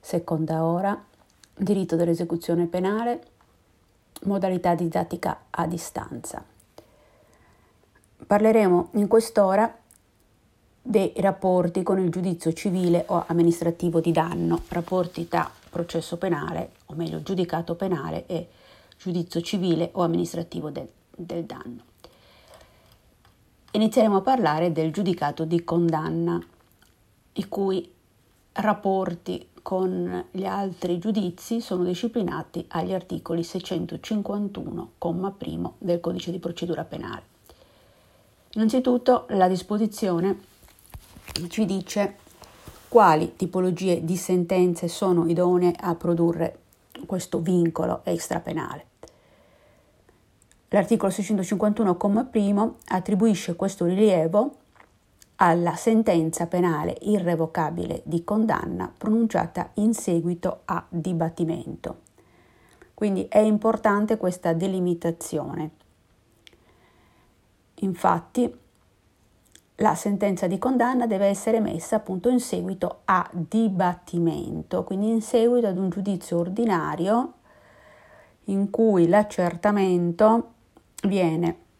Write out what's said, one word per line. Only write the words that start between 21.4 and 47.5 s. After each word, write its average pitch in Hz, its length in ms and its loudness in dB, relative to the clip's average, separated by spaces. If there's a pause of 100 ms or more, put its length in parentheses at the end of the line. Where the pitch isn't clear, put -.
danno. - 480 -16 (1800)
Inizieremo 214 440 4
a - 20 4
parlare 175 500 2
del 160 220 0
giudicato 170 520 -2
di 165 200 0
condanna, 165 760 0 (920)
i - 160 -8
cui 190 420 -2 (600)
rapporti 190 960 -2 (140)
con 180 680 -2
gli 190 140 -6
altri 190 560 -4
giudizi 208 600 -2
sono 180 220 -2
disciplinati 180 880 -4
agli 175 240 -4
articoli 175 500 -4
seicentocinquantuno, 196 1500 -6
comma 180 360 -4
primo, 170 460 -8
del 175 200 0
Codice 175 320 -6
di 180 80 -6
procedura 175 460 -6
penale. - 380 -12 (1300)
Innanzitutto 247 800 2
la 185 180 4
disposizione 190 880 -2 (1120)
ci 220 160 0
dice 196 500 -2 (720)
quali 170 480 6
tipologie 185 720 -2
di 175 120 -2
sentenze 180 720 2
sono 170 400 2
idonee 175 540 4
a 170 160 -2
produrre 170 600 0 (480)
questo - 340 -4
vincolo 170 640 0